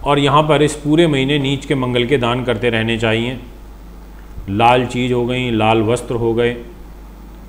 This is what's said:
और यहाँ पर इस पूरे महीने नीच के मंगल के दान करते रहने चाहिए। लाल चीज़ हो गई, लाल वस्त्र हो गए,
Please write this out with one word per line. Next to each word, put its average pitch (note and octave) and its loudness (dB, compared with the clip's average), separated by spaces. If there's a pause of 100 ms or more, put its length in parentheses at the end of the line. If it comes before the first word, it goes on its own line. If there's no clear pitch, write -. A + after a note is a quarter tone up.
और C#3+ 2
यहाँ C#3+ 4
पर D3+ 4
इस - 2
पूरे D#3 2
महीने C#3+ 2
नीच C3+ -2
के D3+ 0
मंगल B2 0
के C3+ 2
दान A#2+ 0
करते A#2 0
रहने A2+ 0
चाहिए। A2+ 0 (1080)
लाल A#2+ 4
चीज़ B2 -2
हो B2 0
गई, B2+ -2
लाल A2+ 4
वस्त्र A#2+ -2
हो A#2 0
गए, A#2+ 0 (920)